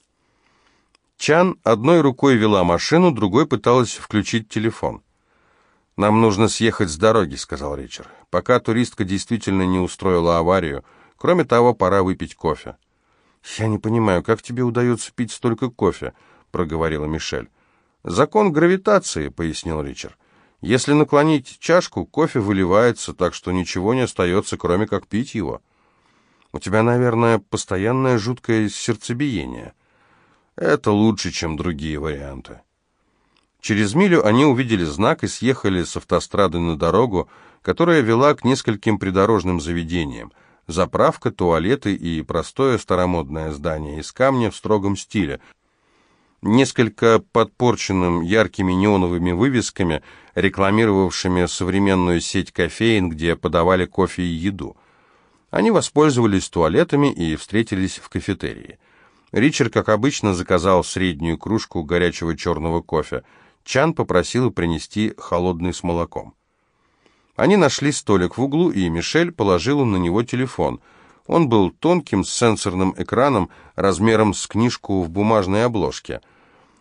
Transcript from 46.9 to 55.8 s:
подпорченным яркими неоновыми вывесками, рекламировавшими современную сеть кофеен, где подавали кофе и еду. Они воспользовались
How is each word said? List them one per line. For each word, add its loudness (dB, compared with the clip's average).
подпорченным 0
яркими 0
неоновыми 2
вывесками, -2
рекламировавшими 2
современную 0
сеть -4
кофеен, 0
где -2
подавали 2
кофе -2
и -4
еду. -6
Они 2
воспользовались 2